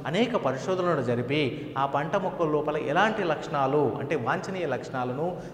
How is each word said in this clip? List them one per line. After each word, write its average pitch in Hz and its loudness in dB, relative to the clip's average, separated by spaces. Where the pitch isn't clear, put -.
అనేక 220 2
పరిశోధనలు 170 0
జరిపి 123 0
ఆ 135 2
పంట 147 0
మొక్కల 185 0
లోపల 151 0
ఎలాంటి 190 2
లక్షణాలు 143 2
అంటే 160 -2
వాంఛనీయ 170 -2
లక్షణాలను 131 -4